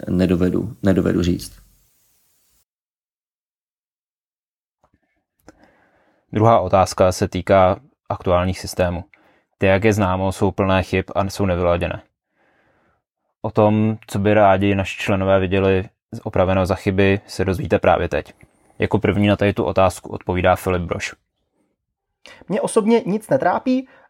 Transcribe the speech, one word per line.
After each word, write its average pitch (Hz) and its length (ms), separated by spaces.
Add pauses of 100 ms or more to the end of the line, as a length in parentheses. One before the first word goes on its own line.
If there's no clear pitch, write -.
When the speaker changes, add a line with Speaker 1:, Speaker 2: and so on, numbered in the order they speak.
Speaker 1:
nedovedu, 90 760
nedovedu 92 400
říct. 87 280 (4000)
Speaker 2:
Druhá 110 260
otázka 92 520
se 95 160
týká 92 520 (300)
aktuálních 92 500
systémů. 90 440 (540)
Ty, 98 80
jak 95 180
je 110 100
známo, 95 380
jsou 98 200
plné 95 320
chyb 95 220 (100)
a 98 140
jsou 101 160
nevyladěné. 85 560 (1400)
O 107 100
tom, 107 460 (100)
co 104 120
by 104 140
rádi 98 420
naši 95 220
členové 98 420
viděli 95 500 (340)
opraveno 95 420
za 92 100
chyby, 98 520
se - 180
dozvíte 95 340
právě 87 300
teď. - 240 (460)
Jako - 200
první 101 280
na 101 80
tady 101 180
tu 107 100
otázku 92 460
odpovídá 90 460
Filip 90 260
Brož. - 320 (1400)
Speaker 3:
Mě 196 120
osobně 226 440
nic 208 240
netrápí. 254 580 (220)